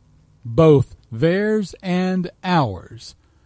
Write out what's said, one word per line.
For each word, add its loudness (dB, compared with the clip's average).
Both 4
theirs -2
and -4
ours. -4